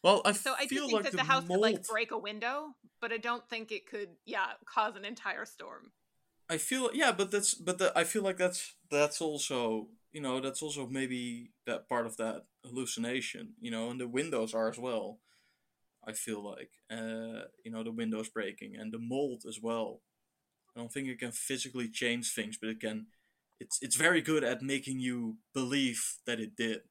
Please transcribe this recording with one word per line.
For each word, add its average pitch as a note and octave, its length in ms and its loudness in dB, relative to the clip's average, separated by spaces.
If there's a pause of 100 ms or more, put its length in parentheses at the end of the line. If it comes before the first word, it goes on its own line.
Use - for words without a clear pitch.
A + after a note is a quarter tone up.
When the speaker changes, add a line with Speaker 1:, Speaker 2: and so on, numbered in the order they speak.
Speaker 1:
Well, F#3+ 220 10
I G3+ 100 8
Speaker 2:
So C4 200 2
I C#4 120 0
do C4+ 140 0
Speaker 1:
feel C#4+ 80 -2
Speaker 2:
think A3 140 4
Speaker 1:
like - 20 -4
Speaker 2:
that C4+ 120 0
Speaker 1:
the - 0 -
Speaker 2:
the C4 80 4
house C4 260 6
could, F#3 100 6
like, A3 160 6
Speaker 1:
mold - 100 -8
Speaker 2:
break A3 240 0
a - 80 -2
window, A#3+ 560 -4 (260)
but A3+ 120 -2
I A3+ 60 -2
don't A#3 300 -4
think A3 240 -8
it G3 140 -6
could, G3+ 300 -10 (100)
yeah, G3+ 260 -2 (140)
cause G#3+ 300 0
an G3 80 -12
entire G#3 420 -6
storm. - 460 -16 (560)
Speaker 1:
I E3 100 2
feel, B3+ 340 0
yeah, C4+ 200 4
but F#3+ 180 2
that's, G3+ 240 2
but F3+ 240 -2
the, F#3 180 4
I E3+ 80 6
feel G3+ 180 2
like F#3+ 140 2
that's, F3+ 380 0 (160)
that's D3 300 4
also, B2+ 680 0 (240)
you D3+ 80 -8
know, C3 200 0
that's C3+ 220 -2
also D3 240 -4
maybe B2 680 -4 (140)
that - 220 -4
part A#2+ 180 2
of A2+ 120 -6
that A2+ 280 -2 (180)
hallucination, B2 960 -4
you A#2 100 -8
know, A2+ 200 -2
and B2+ 100 -6
the B2 80 -4
windows B2 440 0
are A2+ 160 2
as A2+ 100 -6
well, A2+ 420 -4 (840)
I A2 60 -8
feel G#2+ 320 -4
like, F#2+ 280 -10 (180)
uh, A2+ 560 -6 (180)
you A2+ 80 -10
know, A2+ 120 -6
the A2+ 80 -6
windows A2 380 -2
breaking G#2 460 -6
and A2 160 -8
the A2+ 80 -8
mold B2 480 -2
as G#2+ 140 -10
well. A2+ 400 -2 (760)
I A#2 40 -10
don't A#2 120 -8
think C#3 160 -4
it B2 120 -6
can A#2+ 120 -4
physically B2 580 -4
change A#2+ 440 0
things, G#2+ 260 -4
but A2+ 100 -2
it A2 100 -6
can, A2 280 -4 (520)
it's, - 220 -4
it's C3 140 2
very D#3+ 260 6
good D3+ 220 4
at A#2+ 180 0
making C3+ 380 -2
you A#2+ 380 0 (160)
believe B2+ 720 2
that A#2 140 0
it G#2+ 160 -6
did. A2+ 340 0